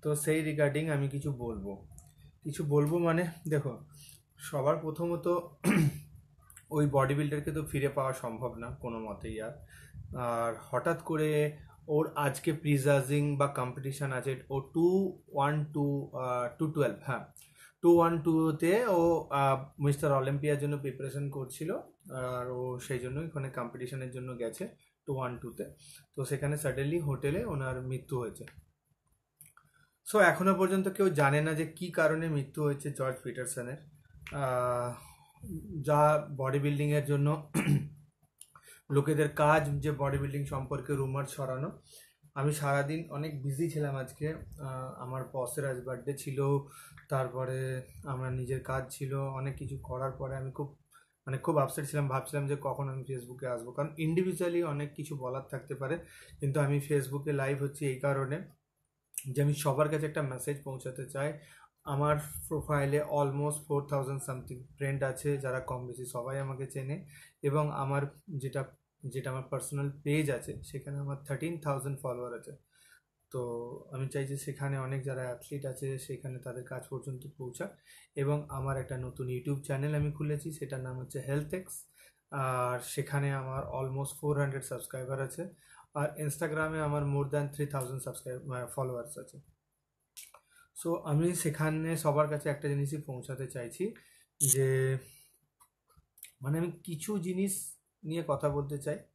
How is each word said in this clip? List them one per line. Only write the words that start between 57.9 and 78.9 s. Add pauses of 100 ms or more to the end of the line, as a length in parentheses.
কারণে (880)
যে
আমি
সবার
কাছে
একটা
মেসেজ
পৌঁছাতে
চাই। (440)
আমার (320)
প্রোফাইলে
almost (140)
four
thousand
something (120)
ফ্রেন্ড
আছে,
যারা
কম
বেশি
সবাই
আমাকে
চেনে, (340)
এবং
আমার (360)
যেটা, (440)
যেটা
আমার
পার্সোনাল (120)
পেজ
আছে,
সেখানে
আমার (100)
থার্টিন
থাউজেন্ড
ফলোয়ার
আছে। (800)
তো (520)
আমি
চাই
যে
সেখানে
অনেক
যারা
অ্যাথলিট
আছে,
সেখানে
তাদের
কাজ
পর্যন্ত (100)
পৌঁছাক। (380)
এবং
আমার
একটা